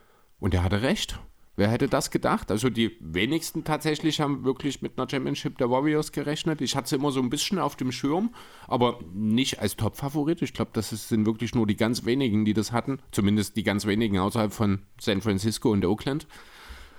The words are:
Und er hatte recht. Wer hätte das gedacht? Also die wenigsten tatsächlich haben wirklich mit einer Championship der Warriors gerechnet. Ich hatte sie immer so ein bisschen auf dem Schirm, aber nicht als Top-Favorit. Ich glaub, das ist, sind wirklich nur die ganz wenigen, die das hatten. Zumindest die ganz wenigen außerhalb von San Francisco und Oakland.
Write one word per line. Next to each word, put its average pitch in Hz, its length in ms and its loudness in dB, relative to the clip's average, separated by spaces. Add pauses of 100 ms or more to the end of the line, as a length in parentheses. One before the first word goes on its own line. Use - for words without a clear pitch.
(380)
Und 95 160 0
er 90 80 4
hatte 101 200 2
recht. 156 360 -2 (400)
Wer 101 120 4
hätte 120 180 2
das 135 220 0
gedacht? - 400 0
Also 107 180 2
die 113 320 0
wenigsten 123 640 -2
tatsächlich 151 560 0
haben 143 240 0
wirklich 131 380 -2
mit - 160 -6
einer 127 100 -2
Championship 139 480 -4
der 123 140 0
Warriors 151 420 0
gerechnet. 151 480 -2
Ich 131 160 -2
hatte 135 140 -4
sie 147 60 2
immer 139 140 0
so 131 100 0
ein 123 100 0
bisschen 147 280 -2
auf 143 180 0
dem 127 160 -2
Schirm, 165 420 0 (340)
aber 120 300 2 (160)
nicht 107 460 2
als 104 160 0
Top-Favorit. 143 680 -2
Ich 131 100 -4
glaub, - 220 -4
das 110 180 -2
ist, 110 160 -8
sind 110 160 4
wirklich 110 300 0
nur 113 120 4
die 104 100 2
ganz 110 280 0
wenigen, 113 400 2
die 104 80 4
das 101 200 0
hatten. 120 260 -2 (120)
Zumindest 104 460 2
die 110 60 -2
ganz 101 240 0
wenigen 104 320 2
außerhalb 104 340 0
von 98 300 0 (180)
San 98 220 0
Francisco 107 480 0
und 98 160 4
Oakland. 135 400 -2 (720)